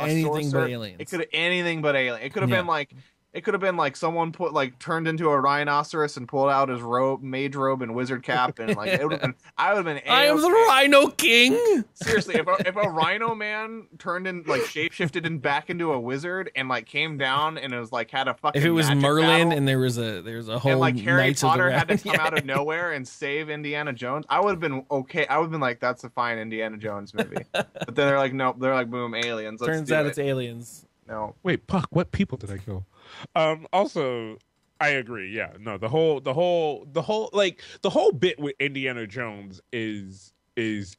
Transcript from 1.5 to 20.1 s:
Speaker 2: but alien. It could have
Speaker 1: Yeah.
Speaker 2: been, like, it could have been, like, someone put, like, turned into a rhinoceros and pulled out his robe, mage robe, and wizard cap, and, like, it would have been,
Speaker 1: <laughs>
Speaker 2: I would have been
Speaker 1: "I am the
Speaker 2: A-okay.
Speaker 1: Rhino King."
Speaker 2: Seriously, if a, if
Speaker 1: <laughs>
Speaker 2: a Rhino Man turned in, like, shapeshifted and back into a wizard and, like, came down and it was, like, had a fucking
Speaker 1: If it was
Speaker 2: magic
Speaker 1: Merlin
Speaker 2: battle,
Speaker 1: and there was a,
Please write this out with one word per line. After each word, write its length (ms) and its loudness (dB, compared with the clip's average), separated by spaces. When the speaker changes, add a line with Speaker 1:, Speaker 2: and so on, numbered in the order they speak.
Speaker 2:
but 140 2
alien. 300 0
It 80 -8
could 100 -4
have 60 2
Speaker 1:
Yeah. 80 4
Speaker 2:
been, 100 -2
like, 260 -2
it 100 -8
could 120 0
have 80 -2
been, 160 0
like, 180 0
someone 360 -2
put, 220 -4
like, 260 -2
turned 280 -4
into 220 0
a 100 4
rhinoceros 760 2
and 100 -10
pulled 220 2
out 200 4
his 120 -4
robe, 400 0
mage 340 -4
robe, 280 0
and 100 -6
wizard 300 -4
cap, 340 0
and, 180 -2
like, 180 -4
it 100 0
would 80 0
have 100 -4
been, 140 -4
Speaker 1:
<laughs> 120 -14
Speaker 2:
I 180 2
would 100 0
have 0 -
been 160 -4
Speaker 1:
"I 140 6
am 160 4
the 60 4
Speaker 2:
A-okay. 200 6
Speaker 1:
Rhino 420 8
King." 720 4
Speaker 2:
Seriously, 440 0
if 100 0
a, 80 4
if 80 0
Speaker 1:
<laughs> 0 -
Speaker 2:
a 140 0
Rhino 460 0
Man 500 -8
turned 260 -4
in, 220 -6
like, 160 2
shapeshifted 640 -4
and 120 -4
back 300 0
into 240 -2
a 60 0
wizard 560 -6
and, 140 -2
like, 180 -2
came 320 -4
down 400 0
and 120 -8
it 80 -4
was, 120 -10
like, 180 -4
had 180 -2
a 60 0
fucking 260 -2
Speaker 1:
If 60 2
it 60 4
was 160 4
Speaker 2:
magic 160 4
Speaker 1:
Merlin 240 4
Speaker 2:
battle, 100 2
Speaker 1:
and 80 2
there 100 2
was 220 0
a, 240 -4